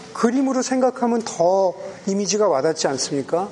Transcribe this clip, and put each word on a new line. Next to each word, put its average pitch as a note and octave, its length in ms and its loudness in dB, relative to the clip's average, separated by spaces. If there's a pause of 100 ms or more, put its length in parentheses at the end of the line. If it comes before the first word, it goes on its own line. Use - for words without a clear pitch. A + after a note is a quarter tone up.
(140)
그림으로 C4 480 2
생각하면 B3 600 0
더 F3+ 500 2 (320)
이미지가 G3+ 420 0
와닿지 D#3 400 2
않습니까? D3 640 -2